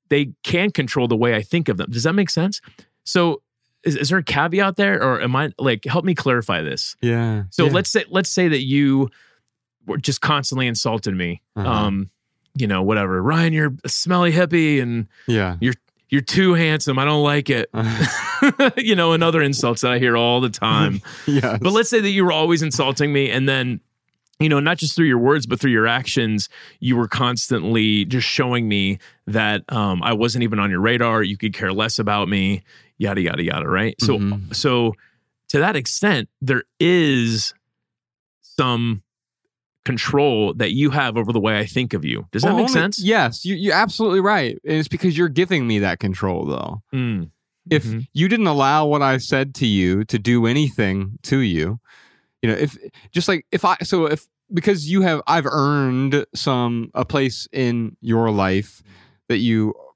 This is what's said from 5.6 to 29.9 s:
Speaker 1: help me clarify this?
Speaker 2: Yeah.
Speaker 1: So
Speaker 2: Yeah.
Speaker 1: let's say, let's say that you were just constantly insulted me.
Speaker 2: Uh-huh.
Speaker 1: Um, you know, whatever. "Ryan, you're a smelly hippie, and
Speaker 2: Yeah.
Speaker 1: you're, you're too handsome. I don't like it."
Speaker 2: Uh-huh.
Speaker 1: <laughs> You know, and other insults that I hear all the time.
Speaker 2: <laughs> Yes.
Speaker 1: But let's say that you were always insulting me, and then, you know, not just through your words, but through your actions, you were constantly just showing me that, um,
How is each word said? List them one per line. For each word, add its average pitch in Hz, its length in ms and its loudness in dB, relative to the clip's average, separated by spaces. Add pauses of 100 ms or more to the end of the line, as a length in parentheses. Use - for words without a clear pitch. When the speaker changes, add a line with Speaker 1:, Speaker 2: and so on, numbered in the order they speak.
Speaker 1:
help 160 200 0
me 185 100 2
clarify 113 460 0
this? - 400 -6
Speaker 2:
Yeah. 117 480 0
Speaker 1:
So - 160 0
Speaker 2:
Yeah. 143 60 2
Speaker 1:
let's 180 180 0
say, 208 200 0
let's 185 200 -2
say 180 180 0
that 147 160 0
you 135 460 2 (760)
were 110 120 -4
just 139 240 -4
constantly 135 460 0
insulted 110 480 -4
me. 87 260 -6 (140)
Speaker 2:
Uh-huh. 101 140 -4
Speaker 1:
Um, 101 400 -2 (480)
you 123 100 -2
know, 95 160 0
whatever. 98 380 0
"Ryan, 160 320 2
you're 151 200 0 (100)
a - 60 -8
smelly 175 420 0
hippie, 160 500 2
and 117 260 -2 (200)
Speaker 2:
Yeah. 98 320 0
Speaker 1:
you're, 123 140 0 (360)
you're 139 120 2
too 185 320 2
handsome. 156 440 0
I 135 80 2
don't 151 180 2
like 147 260 0
it." 123 240 0
Speaker 2:
Uh-huh. 113 1040 0
Speaker 1:
<laughs> - 20 -20
You 226 180 2
know, 170 180 4
and 165 100 2
other 165 180 2
insults 131 400 0
that 123 100 0
I 123 60 2
hear 123 200 2
all 120 240 2
the 127 80 0
time. 104 520 0 (120)
Speaker 2:
<laughs> - 140 -20
Yes. 131 340 0
Speaker 1:
But 180 120 2
let's 226 160 2
say 240 120 2
that 202 80 0
you 196 160 2
were 175 80 2
always 156 280 2
insulting 147 520 0
me, 139 180 0
and 131 180 0
then, 127 300 -2 (600)
you 156 100 2
know, 143 100 2
not 160 180 2
just 151 180 -4
through 170 120 4
your 127 100 4
words, 131 300 2
but 123 120 -2
through 135 120 0
your 110 160 4
actions, 117 600 -2 (320)
you 123 160 0
were 117 120 2
constantly 110 960 0
just 123 220 -2
showing 123 400 0
me 101 320 0 (280)
that, 107 440 -2
um, 98 320 0